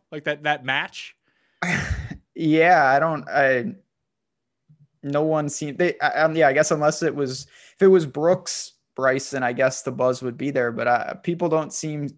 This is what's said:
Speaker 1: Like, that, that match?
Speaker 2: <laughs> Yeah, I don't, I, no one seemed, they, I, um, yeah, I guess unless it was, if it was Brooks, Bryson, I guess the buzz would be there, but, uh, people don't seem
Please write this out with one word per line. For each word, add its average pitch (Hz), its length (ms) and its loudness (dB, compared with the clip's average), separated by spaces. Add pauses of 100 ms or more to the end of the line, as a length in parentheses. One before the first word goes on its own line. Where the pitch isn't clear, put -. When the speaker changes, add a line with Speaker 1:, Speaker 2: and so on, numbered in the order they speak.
(120)
Speaker 1:
Like, 151 140 -12
that, 147 180 -4
that 151 200 -2
match? 135 520 -6 (480)
Speaker 2:
<laughs> - 20 -4 (760)
Yeah, 160 460 4
I 135 140 4
don't, 156 280 -2
I, 131 460 0 (1300)
no 143 220 -2
one 156 260 0
seemed, 143 300 -8
they, 175 200 0
I, 151 100 0 (140)
um, 160 120 0
yeah, 160 120 6
I 135 60 4
guess 151 160 2
unless 151 320 0
it 151 140 0
was, 135 320 -6 (260)
if - 80 -20
it 196 60 8
was 185 180 8
Brooks, 165 680 -2 (220)
Bryson, 135 460 -2
I 123 120 -2
guess 131 280 0
the 139 100 -6
buzz 127 300 -2
would 127 160 -8
be 147 140 -4
there, 123 200 -2
but, 117 160 -4
uh, 120 280 0
people 175 340 -4
don't 156 240 -2
seem 151 440 -8